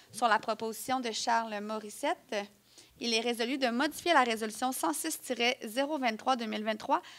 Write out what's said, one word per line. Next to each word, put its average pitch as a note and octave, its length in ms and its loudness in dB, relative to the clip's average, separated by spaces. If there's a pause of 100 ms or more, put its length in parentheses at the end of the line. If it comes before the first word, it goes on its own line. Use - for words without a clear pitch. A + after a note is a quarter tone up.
(120)
sur - 160 2
la G#3+ 120 6
proposition A3+ 600 -2
de A#3+ 140 -2
Charles A3+ 480 0
Morissette, G#3+ 760 -4 (600)
il A#3+ 160 0
est A3 60 4
résolu A#3+ 380 0
de C4 100 2
modifier D4 460 2
la C#4 100 8
résolution A3+ 480 0
cent D#4 220 0
six D#4+ 260 -4
tiret A#3+ 460 0
zéro C#4 320 -2
vingt-trois B3 400 0
deux A#3 80 -4
mille G#3+ 180 -4
vingt-trois A3 380 0 (180)